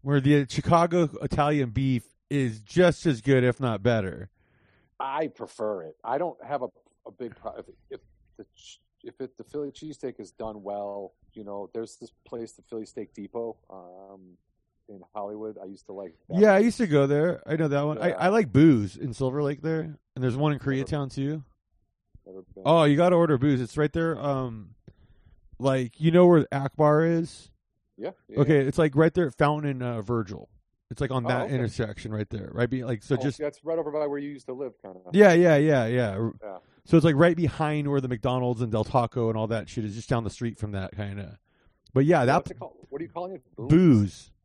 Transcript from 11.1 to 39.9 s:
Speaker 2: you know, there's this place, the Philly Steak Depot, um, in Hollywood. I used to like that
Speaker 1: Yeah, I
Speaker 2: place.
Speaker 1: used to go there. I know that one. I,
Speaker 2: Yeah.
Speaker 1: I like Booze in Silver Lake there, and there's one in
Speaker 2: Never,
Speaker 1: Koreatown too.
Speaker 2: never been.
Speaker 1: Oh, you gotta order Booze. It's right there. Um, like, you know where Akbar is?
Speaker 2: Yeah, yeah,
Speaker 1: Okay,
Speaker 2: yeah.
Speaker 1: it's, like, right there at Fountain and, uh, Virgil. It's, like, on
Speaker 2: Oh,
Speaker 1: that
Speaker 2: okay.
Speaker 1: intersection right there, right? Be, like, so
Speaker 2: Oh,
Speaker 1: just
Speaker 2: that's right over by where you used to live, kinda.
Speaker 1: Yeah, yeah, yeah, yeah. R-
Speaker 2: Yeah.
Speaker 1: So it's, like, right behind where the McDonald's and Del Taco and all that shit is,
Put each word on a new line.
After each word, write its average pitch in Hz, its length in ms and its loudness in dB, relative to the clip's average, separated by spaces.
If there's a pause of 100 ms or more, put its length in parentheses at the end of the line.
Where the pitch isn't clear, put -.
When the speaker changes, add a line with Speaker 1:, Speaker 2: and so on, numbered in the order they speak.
Speaker 2:
you 110 100 -18
know, 101 300 -12
there's 113 240 -12
this 113 140 -20 (140)
place, 117 280 -14
the - 100 -20
Philly 110 220 -12
Steak - 280 -16
Depot, 113 440 -12 (120)
um, 95 520 -20 (680)
in 98 140 -20 (120)
Hollywood. 107 480 -10
I 95 40 -16
used 95 220 -18
to 101 60 -16
like 92 220 -14 (140)
that 175 100 -2
Speaker 1:
Yeah, 208 140 8
I 190 40 6
Speaker 2:
place. 214 80 4
Speaker 1:
used 233 140 0
to 220 80 0
go 143 200 4
there. 151 380 -2
I 156 120 -4
know 156 100 0
that 143 180 0
one. 151 120 -4
I, 180 120 -2
Speaker 2:
Yeah. 185 80 -4
Speaker 1:
I 170 120 0
like 202 240 0
Booze 135 440 6
in 123 160 -10
Silver 135 300 -4
Lake 143 180 -6
there, 160 200 -4 (340)
and 127 80 -6
there's 123 140 0
one 151 160 0
in 135 40 -4
Speaker 2:
Never, 139 140 -4
Speaker 1:
Koreatown 139 420 -4
too. 143 300 -6 (840)
Speaker 2:
never 92 160 -18 (140)
been. 95 100 -20
Speaker 1:
Oh, 160 200 4
you 147 120 6
gotta 175 180 4
order 160 220 4
Booze. 131 240 2
It's 117 160 -8
right 151 160 0
there. 165 260 -4
Um, 123 520 -6 (880)
like, 131 420 0
you 160 100 4
know 175 140 8
where 175 260 8
Akbar 151 540 2
is? 170 460 -4 (460)
Speaker 2:
Yeah, 151 140 -10 (180)
yeah, - 100 -4
Speaker 1:
Okay, 143 220 6
Speaker 2:
yeah. 135 60 0
Speaker 1:
it's, 151 100 -2
like, 156 180 2
right 156 180 6
there 175 140 2
at 120 100 -8
Fountain 151 320 0
and, 127 140 -6
uh, 120 180 -4
Virgil. 107 480 -6 (400)
It's, - 120 -8
like, 135 100 -2
on 127 140 -2
Speaker 2:
Oh, - 40 -2
Speaker 1:
that 127 160 0
Speaker 2:
okay. 139 100 -6
Speaker 1:
intersection 110 580 -4
right 107 160 -6
there, - 240 -10
right? 120 160 -2
Be, 127 160 -4
like, 117 180 -6
so 139 120 -2
Speaker 2:
Oh, 131 60 -4
Speaker 1:
just 139 160 -4
Speaker 2:
that's 147 280 -8
right 165 120 -4
over 151 140 -6
by 151 160 -4
where 143 100 -6
you 143 120 -8
used 139 180 -16
to 131 60 -10
live, 131 180 -10 (100)
kinda. 92 180 -18 (120)
Speaker 1:
Yeah, 196 220 8
yeah, 165 240 6
yeah, 143 280 2
yeah. 120 300 0
R- 113 260 -4
Speaker 2:
Yeah. 98 160 -14 (280)
Speaker 1:
So - 120 4
it's, 147 60 8
like, 160 140 4
right 170 180 6
behind 151 560 -2
where 143 80 0
the 131 80 -4
McDonald's 123 540 -2
and 113 100 -4
Del 107 140 0
Taco 117 440 0
and 110 80 -2
all 110 100 -2
that 107 220 -6
shit 113 140 -6
is, 104 120 -8